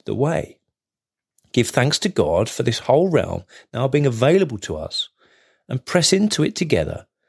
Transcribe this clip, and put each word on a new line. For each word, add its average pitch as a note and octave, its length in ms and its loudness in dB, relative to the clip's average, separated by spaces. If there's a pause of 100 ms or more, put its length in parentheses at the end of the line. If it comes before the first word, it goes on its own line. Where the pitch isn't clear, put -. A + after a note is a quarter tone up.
the G#2+ 100 -4
way. G#2 420 -2 (960)
Give B2 160 2
thanks C3+ 320 0
to G3+ 100 -2
God F2+ 400 0
for - 140 -6
this A#2+ 160 -2
whole E3 300 2
realm F2 340 0 (280)
now B2 160 -2
being C#3+ 200 2
available C3 520 2
to - 160 -8
us, - 340 -8 (600)
and - 160 -6
press E3+ 260 2
into G3+ 320 2
it - 120 -2
together, F2 500 -2 (240)